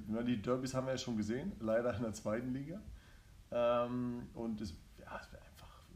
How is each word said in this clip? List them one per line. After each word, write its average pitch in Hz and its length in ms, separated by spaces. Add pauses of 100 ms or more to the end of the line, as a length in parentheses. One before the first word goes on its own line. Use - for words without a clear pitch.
na, 110 140
die 123 180
Derbys 127 340
haben 131 120
wir 131 60
ja 127 60
schon 120 180
gesehen, 120 420
leider 113 380
in 110 60
der 110 100
zweiten 117 400
Liga. 151 280 (720)
Ähm, 120 720 (120)
und 117 260
es, 95 140 (260)
ja, - 200
es - 120
wäre - 100
einfach - 260 (280)